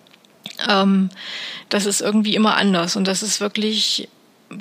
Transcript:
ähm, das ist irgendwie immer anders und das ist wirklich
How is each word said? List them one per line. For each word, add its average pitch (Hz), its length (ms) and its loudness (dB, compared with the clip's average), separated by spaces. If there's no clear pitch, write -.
ähm, 196 420 4
das 202 160 0
ist 202 160 0
irgendwie 208 340 2
immer 214 220 2
anders 180 380 2
und 190 120 0
das 190 160 -2
ist 208 160 -2
wirklich 214 720 -2